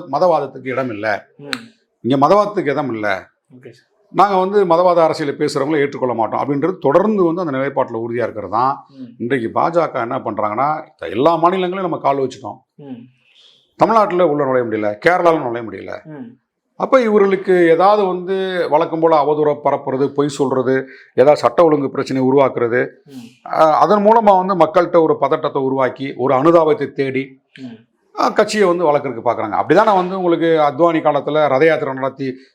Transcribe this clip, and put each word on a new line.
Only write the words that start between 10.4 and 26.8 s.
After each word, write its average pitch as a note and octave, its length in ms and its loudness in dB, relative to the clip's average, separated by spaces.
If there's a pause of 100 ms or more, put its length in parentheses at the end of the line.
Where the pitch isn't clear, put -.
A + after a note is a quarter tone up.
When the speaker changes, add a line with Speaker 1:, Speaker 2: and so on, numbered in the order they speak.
Speaker 1:
எல்லா A2 360 0 (100)
மாநிலங்களையும் F3+ 440 -2
நம்ம D#3 100 -4
கால் C#3 200 -2
வச்சுட்டோம், A2+ 400 -8 (180)
Speaker 2:
ம். C3 260 -18 (720)
Speaker 1:
தமிழ்நாட்டுல F3+ 520 2
உள்ள D3 180 0
நுழைய B2+ 220 0
முடியல, G#2+ 400 -2
கேரளால E3+ 340 2
நுழைய A#2 280 -8
முடியல. F#2+ 340 -14
Speaker 2:
ம். C#3+ 260 -16 (460)
Speaker 1:
அப்ப A3 260 2
இவர்களுக்கு F#3+ 680 2
ஏதாவது F#3+ 380 4
வந்து F#3 640 -4
வழக்கம் D#3+ 300 -4
போல D#3+ 140 4 (100)
அவதூற D3 400 0
பரப்புறது, C#3 440 -2
பொய் C#3+ 200 -2
சொல்றது, C3 600 -2 (260)
ஏதாவது C#3 260 6
சட்ட C3+ 240 4
ஒழுங்கு D3 260 2
பிரச்சனை C3+ 340 -4
உருவாக்குறது, B2+ 640 2 (160)
Speaker 2:
ம். B2+ 480 -20
Speaker 1:
ஆ, D#3 260 0
அதன் F#3+ 280 2
மூலமா G#3 400 4
வந்து F#3+ 100 -2 (100)
மக்கள்கிட்ட E3+ 360 2
ஒரு D3 200 2
பதட்டத்தை C#3 360 -2
உருவாக்கி C3+ 600 -2
ஒரு C3 180 0
அனுதாபத்தை D3+ 560 4